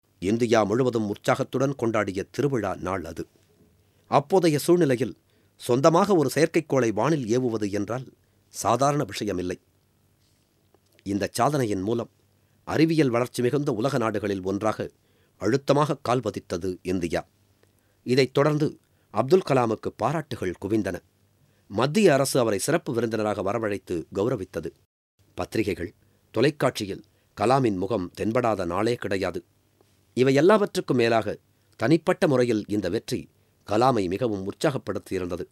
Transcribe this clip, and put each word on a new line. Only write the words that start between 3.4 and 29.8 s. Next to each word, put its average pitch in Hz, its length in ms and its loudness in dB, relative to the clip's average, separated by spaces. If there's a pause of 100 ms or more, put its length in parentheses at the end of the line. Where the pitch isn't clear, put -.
அப்போதைய 160 500 2
சூழ்நிலையில் 131 600 2 (380)
சொந்தமாக 165 580 4
ஒரு 143 200 4
செயற்கைக்கோளை 139 580 2
வானில் 123 460 0
ஏவுவது 110 320 -2
என்றால் 101 420 -6 (360)
சாதாரண 139 560 0
விஷயமில்லை. 92 560 -6 (1400)
இந்த 98 300 -4
சாதனையின் 117 500 0
மூலம் 113 280 -4 (540)
அறிவியல் 151 460 2
வளர்ச்சி 120 320 0
மிகுந்த 143 300 0
உலக 127 260 -2
நாடுகளில் 101 440 -2
ஒன்றாக 98 480 -2 (460)
அழுத்தமாக 139 680 2
கால் 127 180 0
பதித்தது 92 640 -6
இந்தியா. 87 440 -2 (800)
இதைத் 131 300 2
தொடர்ந்து 147 440 0 (320)
அப்துல் 131 380 2
கலாமுக்கு 117 480 0
பாராட்டுகள் 117 580 -4 (100)
குவிந்தன. 95 340 -2 (680)
மத்திய 147 440 4
அரசு 135 280 2
அவரை 110 180 2
சிறப்பு 151 340 -2
விருந்தினராக 107 500 -2
வரவழைத்து 101 640 -4 (100)
கௌரவித்தது. 95 580 -4 (640)
பத்திரிகைகள், 92 600 -4 (360)
தொலைக்காட்சியில் 120 760 -2 (360)
கலாமின் 117 360 2
முகம் 92 340 -4 (100)
தென்படாத 107 460 -2
நாளே 104 280 -2
கிடையாது. 196 500 -6 (680)